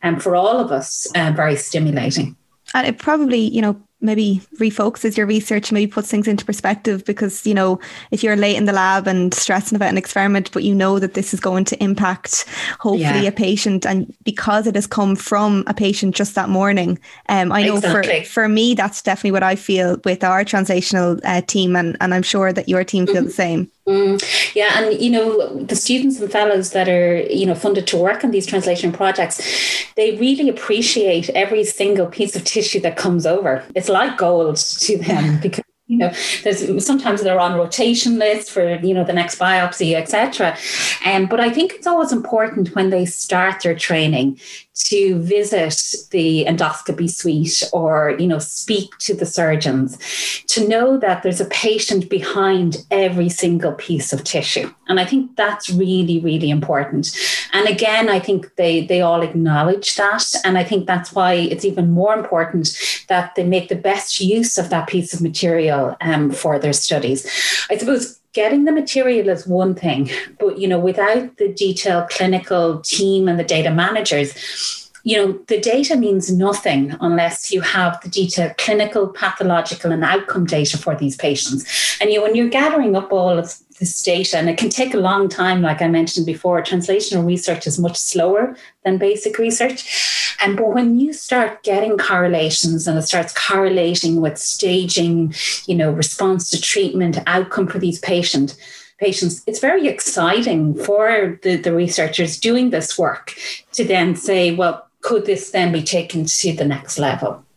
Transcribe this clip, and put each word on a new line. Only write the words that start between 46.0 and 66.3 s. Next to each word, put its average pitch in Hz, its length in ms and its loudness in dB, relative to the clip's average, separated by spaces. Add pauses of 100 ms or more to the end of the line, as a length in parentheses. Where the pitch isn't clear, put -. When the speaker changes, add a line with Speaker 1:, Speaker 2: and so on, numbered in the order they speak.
Speaker 1:
the 160 380 2
endoscopy 165 600 -2
suite 160 520 0 (100)
or, 156 460 2
you 175 80 2
know, 165 120 2
speak 196 600 -4
to - 160 -2
the 175 120 -2
surgeons, 151 720 0 (480)
to 214 200 2
know 233 300 4
that 190 260 0
there's 180 180 0
a 202 60 0
patient 214 640 0
behind 190 680 0 (120)
every 180 380 2
single 170 440 0
piece 143 400 -4
of 135 120 -4
tissue. - 480 -4 (160)
And 370 100 2
I 370 60 2
think 262 320 0
that's 208 320 -2
really, 180 520 2
really 160 300 0
important. 147 640 -2 (380)
And 202 160 2
again, 214 400 2
I 185 120 2
think 180 360 -4
they, 165 300 2
they 180 160 2
all 170 200 2
acknowledge 165 760 0
that. 208 280 0 (200)
And 185 120 2
I 180 80 2
think 185 220 -2
that's 180 260 -2
why 180 220 2
it's 170 300 -2
even 185 260 2
more 190 240 4
important 165 640 -2 (320)
that 180 260 0
they 180 100 0
make 180 240 0
the 180 80 -2
best 196 440 -2
use 220 360 2
of 175 140 -2
that - 180 0
piece 175 240 -2
of 175 80 -4
material, 165 600 0 (200)
um, 151 300 0